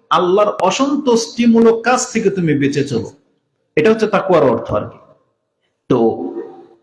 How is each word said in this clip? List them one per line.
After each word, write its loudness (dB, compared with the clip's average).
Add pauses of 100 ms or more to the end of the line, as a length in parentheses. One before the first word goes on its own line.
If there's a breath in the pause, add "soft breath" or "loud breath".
আল্লাহর 2
অসন্তুষ্টিমূলক 2
কাজ -2
থেকে 0
তুমি -2
বেঁচে 0
চলো, -6 (640)
এটা 2
হচ্ছে 0
তাকওয়ার 0
অর্থ -2
আর -6
কি। -20 (920)
তো 0 (540)